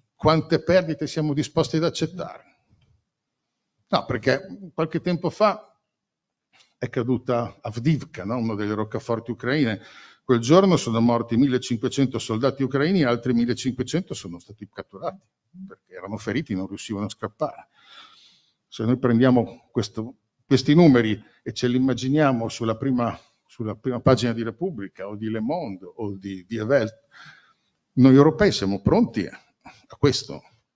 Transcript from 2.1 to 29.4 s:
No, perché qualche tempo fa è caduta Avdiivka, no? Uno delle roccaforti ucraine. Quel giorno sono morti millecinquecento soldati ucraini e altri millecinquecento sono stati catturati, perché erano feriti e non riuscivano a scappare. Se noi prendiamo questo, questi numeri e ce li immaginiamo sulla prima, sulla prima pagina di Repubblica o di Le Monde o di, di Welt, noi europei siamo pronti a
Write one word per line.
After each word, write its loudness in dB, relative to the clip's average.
No, 0
perché -4
qualche -4
tempo -4
fa -2
è -8
caduta -4
Avdiivka, -4
no? -4
Uno -4
delle -4
roccaforti -6
ucraine. -2
Quel 2
giorno 6
sono -2
morti 2
millecinquecento 0
soldati -2
ucraini 0
e 2
altri 0
millecinquecento -2
sono -12
stati -20
catturati, -14
perché -20
erano -10
feriti -6
e -2
non -6
riuscivano -8
a -8
scappare. -10
Se -8
noi 2
prendiamo 2
questo, -6
questi 2
numeri 6
e -10
ce -2
li 0
immaginiamo 0
sulla -4
prima, -2
sulla -8
prima -6
pagina 4
di -6
Repubblica -8
o -10
di -8
Le -4
Monde -6
o -10
di, -12
di -8
Welt, 0
noi 10
europei 6
siamo -4
pronti 2
a -20